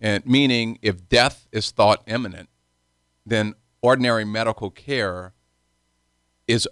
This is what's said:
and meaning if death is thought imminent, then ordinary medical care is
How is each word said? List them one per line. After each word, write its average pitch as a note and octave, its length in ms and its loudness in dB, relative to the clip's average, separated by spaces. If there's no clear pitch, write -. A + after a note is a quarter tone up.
and G#2 240 -2
meaning B2 560 2
if F2+ 260 -4
death A#2+ 460 0
is G#2+ 180 -6
thought G#2 360 2
imminent, G#2+ 420 -8
then G#2+ 300 -2
ordinary A#2+ 420 2
medical G#2+ 460 -4
care F#2 640 -8
is A#2 240 0